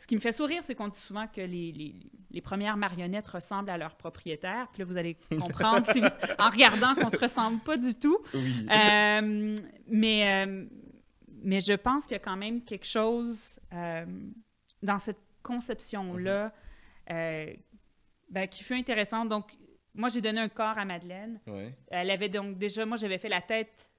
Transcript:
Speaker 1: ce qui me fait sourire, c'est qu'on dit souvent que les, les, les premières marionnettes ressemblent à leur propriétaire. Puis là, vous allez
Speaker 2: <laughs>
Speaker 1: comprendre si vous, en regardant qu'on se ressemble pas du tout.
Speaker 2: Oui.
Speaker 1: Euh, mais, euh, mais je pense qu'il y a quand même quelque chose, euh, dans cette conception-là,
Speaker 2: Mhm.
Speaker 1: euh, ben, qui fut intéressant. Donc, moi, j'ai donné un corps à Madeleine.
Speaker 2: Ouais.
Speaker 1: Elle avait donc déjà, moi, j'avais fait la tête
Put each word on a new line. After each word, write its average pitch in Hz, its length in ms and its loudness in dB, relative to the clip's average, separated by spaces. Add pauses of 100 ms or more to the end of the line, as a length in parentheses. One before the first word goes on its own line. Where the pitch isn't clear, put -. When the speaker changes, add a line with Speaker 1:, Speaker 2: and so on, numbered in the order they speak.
Speaker 1:
ce - 60 -14
qui - 100 2
me 208 40 2
fait 233 120 0
sourire, 302 320 -2
c'est 254 100 -8
qu'on 208 140 -6
dit 196 100 -10
souvent 208 280 -10
que 208 160 -10
les, 175 300 -6
les, 151 220 -12 (360)
les 175 100 -8
premières 208 380 -2
marionnettes 185 500 -4
ressemblent 196 400 -6
à 180 80 -4
leur 160 200 -8
propriétaire. 180 760 -8
Puis - 80 -14
là, 185 60 -4
vous 180 100 -6
allez 170 220 -4 (120)
Speaker 2:
<laughs> 160 220 -2
Speaker 1:
comprendre 226 400 4
si 247 80 6
vous, 214 60 6 (320)
en 208 100 8
regardant 233 460 8
qu'on 269 160 2
se 156 80 2
ressemble 226 420 0
pas 311 160 0
du 247 180 0
tout. 311 220 4 (160)
Speaker 2:
Oui. 214 380 0
Speaker 1:
Euh, 214 880 4 (300)
mais, 214 580 4
euh, 190 180 -8 (800)
mais 190 180 2
je 196 140 4
pense 254 300 2
qu'il - 80 -8
y 214 40 -4
a 190 40 -6
quand 190 160 -6
même 220 260 -4
quelque 202 240 -10
chose, 233 760 -2 (140)
euh, 170 320 -6 (760)
dans 202 160 0
cette 196 220 -8 (220)
conception-là, 202 1040 -4
Speaker 2:
Mhm. - 680 -14
Speaker 1:
euh, 160 380 -6 (760)
ben, 185 180 -2
qui - 160 -14
fut 247 100 -4
intéressant. 226 520 0
Donc, 214 260 -4 (420)
moi, 226 140 -2
j'ai 233 140 0
donné 214 180 0
un 220 80 0
corps 220 300 -2
à 208 60 -2
Madeleine. 190 640 -10
Speaker 2:
Ouais. 107 280 -8 (140)
Speaker 1:
Elle 180 220 -2
avait 196 180 0
donc 196 280 -4
déjà, 208 300 -4
moi, 233 100 -2
j'avais 202 220 -2
fait 196 100 -8
la 180 140 0
tête 220 560 -6